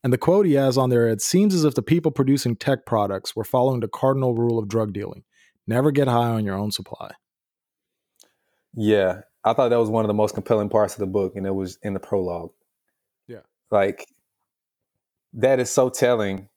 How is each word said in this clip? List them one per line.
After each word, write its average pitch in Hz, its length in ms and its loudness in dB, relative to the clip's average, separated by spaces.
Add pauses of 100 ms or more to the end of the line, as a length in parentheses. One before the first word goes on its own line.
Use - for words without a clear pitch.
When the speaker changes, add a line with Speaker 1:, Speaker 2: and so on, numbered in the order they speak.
Speaker 1:
And 123 100 2
the 127 60 2
quote 185 280 2
he 151 80 4
has 135 220 2
on 131 140 2
there, 117 160 4
"It 110 160 -2
seems 196 320 2
as 165 100 2
if 147 120 2
the 123 60 -2
people 160 280 0
producing 131 460 0
tech - 280 -2
products 101 520 -4
were 110 80 -6
following 127 340 0
the 117 100 -6
cardinal 135 460 0
rule 117 240 0
of 107 80 -4
drug 107 260 -2
dealing. - 300 -10 (420)
Never 131 280 0
get 135 160 2
high 120 220 2
on 110 140 -2
your 98 120 -4
own 104 160 -4
supply." - 400 -12 (1600)
Speaker 2:
Yeah. 104 460 2 (220)
I 113 80 4
thought 123 160 2
that 117 100 4
was 110 120 2
one 110 140 2
of 104 40 0
the 104 60 0
most 107 200 0
compelling 104 340 0
parts 107 260 0
of - 40 -18
the 101 80 -4
book, 98 300 -2
and 95 100 -6
it 98 80 -2
was 95 280 -8
in 101 120 -6
the 92 60 -6
prologue. 87 520 -4 (760)
Speaker 1:
Yeah. 113 140 -18 (280)
Speaker 2:
Like, 101 380 0 (1300)
that 127 260 2
is 120 100 -2
so 127 180 4
telling 107 680 0